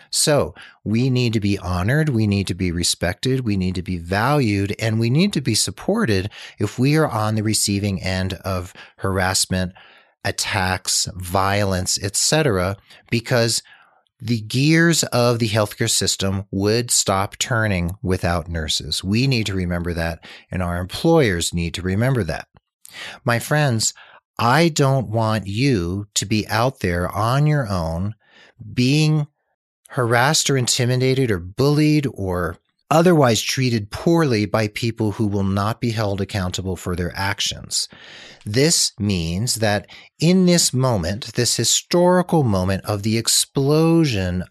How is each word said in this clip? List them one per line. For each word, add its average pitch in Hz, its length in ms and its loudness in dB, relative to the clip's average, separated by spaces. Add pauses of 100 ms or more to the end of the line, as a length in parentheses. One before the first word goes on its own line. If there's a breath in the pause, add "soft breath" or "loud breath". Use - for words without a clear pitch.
(100)
So 131 440 0 (300 loud breath)
we 117 260 0
need 123 240 0
to 113 60 2
be 101 180 0
honored, 95 520 0
we 110 160 2
need 98 200 2
to 95 80 -4
be 90 160 -2
respected, 90 680 -2
we 107 160 -2
need 92 180 -2
to 92 80 -6
be 90 160 -6
valued, 101 800 0
and 110 200 -2
we 117 120 0
need 180 240 2
to 147 80 -2
be 110 140 0
supported 104 760 -2 (280 loud breath)
if - 200 -4
we 139 180 2
are 156 120 2
on 107 260 -2
the 110 80 0
receiving 101 580 0
end 92 340 -2 (100)
of 90 280 -6 (260 loud breath)
harassment, 92 720 0 (520 loud breath)
attacks, - 920 -2
violence, 95 880 0
et 101 140 -6
cetera, 98 600 0 (340 loud breath)
because 117 520 0 (580 soft breath)
the 113 200 -2
gears 151 640 2
of 120 340 0
the 113 100 0
healthcare 110 400 0
system 98 640 -2
would 107 400 0
stop 98 460 0
turning 98 640 0
without 90 460 -2
nurses. 80 560 -6
We 113 240 0
need 117 180 0
to 101 80 -6
remember 87 400 -2
that, 82 300 -4 (260 loud breath)
and 92 100 -4
our 87 180 -2
employers 101 760 0
need 85 200 -2
to 90 80 -8
remember 107 420 0
that. - 240 -8 (760 loud breath)
My 117 140 2
friends, 131 560 0 (420 loud breath)
I 143 340 4
don't 135 380 2
want 110 380 0
you 101 680 0
to - 120 -2
be 104 220 0
out 117 320 0
there 87 280 0
on 123 380 0
your 151 220 2
own 87 480 -2 (580 soft breath)
being 151 540 2 (640)
harassed 123 600 2
or 139 60 2
intimidated 127 760 0
or 95 80 0
bullied 147 760 2
or 90 460 -4 (320)
otherwise 151 500 6
treated 117 500 -2
poorly 147 560 2
by 110 200 0
people 110 460 -2
who 107 140 -2
will 101 180 0
not 101 340 0
be 120 120 -2
held 101 320 -2
accountable 92 520 -4
for 87 220 -6
their 87 180 -4
actions. - 720 -6 (600 loud breath)
This 131 520 0
means 95 580 -2
that 104 300 0 (320 loud breath)
in 180 280 4
this 175 260 2
moment, 110 640 -2
this 120 220 0
historical 175 880 2
moment 95 420 2
of 104 160 -2
the 110 160 0
explosion 139 1300 2